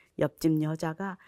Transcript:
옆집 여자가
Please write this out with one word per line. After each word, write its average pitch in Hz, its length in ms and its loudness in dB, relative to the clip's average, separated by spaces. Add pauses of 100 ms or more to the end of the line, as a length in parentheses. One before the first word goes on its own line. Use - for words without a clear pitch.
(200)
옆집 156 420 2
여자가 160 560 -4 (100)